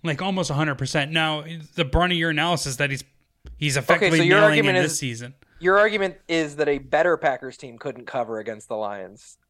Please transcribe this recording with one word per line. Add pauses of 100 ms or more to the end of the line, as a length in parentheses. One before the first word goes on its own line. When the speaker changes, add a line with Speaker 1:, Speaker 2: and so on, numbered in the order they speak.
Speaker 1:
Like,
almost
a
hundred
percent.
Now, (300)
the
brunt
of
your
analysis
that
he's, (540)
he's
Speaker 2:
Okay,
so
Speaker 1:
effectively
Speaker 2:
your
Speaker 1:
mailing
Speaker 2:
argument
Speaker 1:
in
Speaker 2:
is,
Speaker 1:
this
season. (260)
Speaker 2:
your
argument (100)
is
that
a
better
Packers
team
couldn't
cover
against
the
Lions (140)